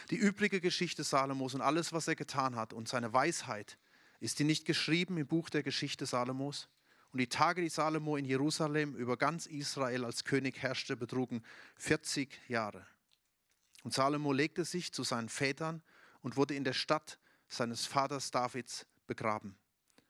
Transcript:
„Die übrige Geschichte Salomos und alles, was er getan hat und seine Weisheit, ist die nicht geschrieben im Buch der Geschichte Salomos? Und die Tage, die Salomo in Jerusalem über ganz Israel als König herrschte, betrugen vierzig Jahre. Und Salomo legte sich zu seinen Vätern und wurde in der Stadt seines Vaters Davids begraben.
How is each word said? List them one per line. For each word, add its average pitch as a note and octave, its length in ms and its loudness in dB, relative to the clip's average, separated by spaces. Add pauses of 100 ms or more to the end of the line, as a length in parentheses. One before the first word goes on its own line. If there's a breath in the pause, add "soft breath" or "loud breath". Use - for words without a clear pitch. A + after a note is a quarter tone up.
„Die F3 80 0
übrige G3+ 420 4
Geschichte E3 440 0
Salomos C3+ 520 2
und C3+ 60 -2
alles, D#3 320 2
was D#3+ 160 -2
er D#3 60 0
getan C3 420 -2
hat A2 160 -4
und A2 160 -8
seine A#2 240 -2
Weisheit, C3 640 0 (420 soft breath)
ist - 200 -4
die D3 40 2
nicht D3+ 220 2
geschrieben E3+ 520 2
im C#3+ 100 0
Buch E3 220 0
der D3 140 2
Geschichte C#3 420 -4
Salomos? C3 640 -2 (460 soft breath)
Und B2+ 60 0
die B2 100 2
Tage, E3+ 320 4
die E3 80 0
Salomo D3+ 480 0
in C#3+ 80 -2
Jerusalem D3 720 2
über A#2+ 220 0
ganz D#3 280 2
Israel C3 600 -2
als - 200 -6
König C3+ 360 2
herrschte, C3 340 -2
betrugen B2 480 -2 (320 loud breath)
vierzig - 640 -2 (100)
Jahre. G#2 380 -2 (960)
Und A#2+ 100 -6
Salomo C#3+ 400 2
legte D#3 320 0
sich - 280 -4
zu C3+ 100 -4
seinen A#2 260 -2
Vätern D#3+ 520 -4 (400 soft breath)
und A#2+ 140 -6
wurde C#3 180 4
in C#3 100 -2
der B2 100 2
Stadt - 440 0 (300 soft breath)
seines A#2 380 -4
Vaters C#3 440 0
Davids B2 560 -2 (220)
begraben. G#2+ 500 -4 (520 soft breath)